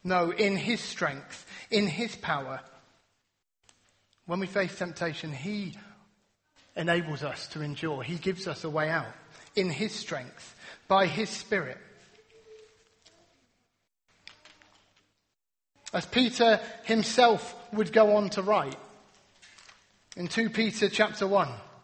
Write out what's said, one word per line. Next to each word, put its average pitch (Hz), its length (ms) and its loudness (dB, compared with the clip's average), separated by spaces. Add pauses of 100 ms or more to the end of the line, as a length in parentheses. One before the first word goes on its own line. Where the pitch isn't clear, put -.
No, 180 280 0
in 196 240 2
his 196 240 -2
strength, - 640 -6 (260)
in 208 160 4
his 190 280 -4
power, 135 460 -4 (1600)
when 175 140 -4
we 185 80 -4
face 190 300 -2
temptation, 165 560 -6
he 190 420 -8 (1000)
enables 160 480 -2
us 135 240 -8
to 151 160 -8
endure. 147 400 -6
He 165 120 -6
gives 185 320 -4
us 151 160 -8
a 160 60 -6
way 156 200 0
out 160 180 -2 (480)
in 185 160 2
his 170 200 -4
strength, - 640 -12 (320)
by 190 200 6
his 202 220 -2
Spirit. 156 500 -4 (4000)
As 175 140 -2
Peter 233 560 4 (220)
himself 226 720 4 (180)
would 208 180 0
go 214 240 8
on 208 160 2
to 196 120 -4
write 165 340 0 (1400)
in 175 120 -8
two 226 240 0
Peter 214 360 0
chapter 202 380 0
one. 190 240 4 (340)